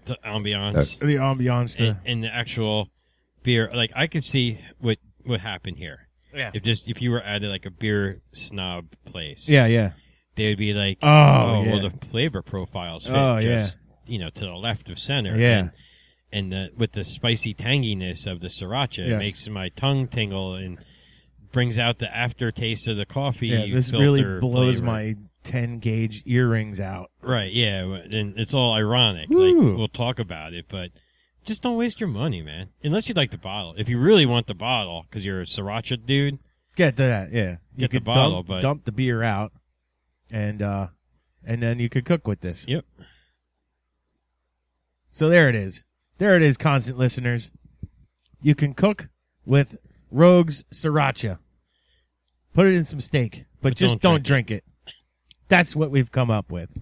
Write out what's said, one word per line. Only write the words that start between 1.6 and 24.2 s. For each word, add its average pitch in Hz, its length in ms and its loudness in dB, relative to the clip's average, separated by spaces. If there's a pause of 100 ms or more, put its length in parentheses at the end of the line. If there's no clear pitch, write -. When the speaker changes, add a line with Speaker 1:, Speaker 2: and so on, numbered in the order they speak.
Speaker 2:
the 113 120 2
Speaker 1:
And, 101 180 -2
and 117 180 -4
the 110 80 -6
actual 110 560 -2 (540)
beer. 117 320 2
Like, 117 220 -2
I 143 100 0
could 156 160 -4
see 120 380 -2 (180)
what, 113 200 0 (260)
what 120 160 -4
happened 92 380 -10
here. 76 300 -14 (240)
Speaker 2:
Yeah. 131 220 -8
Speaker 1:
If 101 80 -6
this, 113 260 -2
if 120 140 -6
you 123 80 0
were 117 120 0
at, 104 200 -6
like, 98 240 -8
a 95 40 -10
beer 101 500 -2 (120)
snob 90 600 -10 (140)
place. 80 420 -12
Speaker 2:
Yeah, 139 180 6
yeah. 113 260 2 (440)
Speaker 1:
They 107 140 0
would 104 80 -2
be 104 140 -2
like, 101 300 -2
Speaker 2:
Oh, 147 60 4
Speaker 1:
"Oh, 135 560 8
Speaker 2:
yeah. 110 80 2
Speaker 1:
well, 101 180 0
the - 160 -14
flavor 117 360 -4
profiles 87 640 -10
fit 127 80 -6
Speaker 2:
Oh, 135 240 2
yeah. 117 200 2
Speaker 1:
just, 101 200 -4 (280)
you 113 120 -6
know, 82 120 -8
to - 100 -18
the 92 140 -10
left 110 360 -6
of 87 100 -12
center." 110 380 -2
Speaker 2:
Yeah. 117 220 6
Speaker 1:
And, 87 100 -2 (600)
and 95 200 -6
the, 95 240 -6
with 113 160 -2
the 101 120 -6
spicy 117 500 -4
tanginess 104 720 -4
of 90 140 -8
the 90 80 -10
sriracha, 117 580 -6
Speaker 2:
Yes. 120 80 0
Speaker 1:
it 107 40 0
makes 101 300 -6
my 95 220 -8
tongue 135 380 0
tingle 95 460 -4
and 92 240 -10 (760)
brings 120 260 0
out 120 220 2
the 104 120 -8
aftertaste 117 760 -4
of 110 80 -2
the 101 100 -4
coffee 135 400 -4
Speaker 2:
Yeah, 113 260 0
this 127 200 0
Speaker 1:
filter 131 120 4
Speaker 2:
really 135 360 4